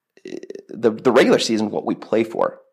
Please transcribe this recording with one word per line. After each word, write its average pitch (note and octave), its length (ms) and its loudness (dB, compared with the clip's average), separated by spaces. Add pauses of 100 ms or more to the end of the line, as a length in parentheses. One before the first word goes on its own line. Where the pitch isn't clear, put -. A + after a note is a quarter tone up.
(240)
eh, - 120 -14 (320)
the, A2+ 240 0
the A2+ 180 0
regular D#3 300 6
season, G#2+ 320 -2
what - 120 -4
we F#2+ 120 -4
play - 260 -2
for, - 380 -4 (120)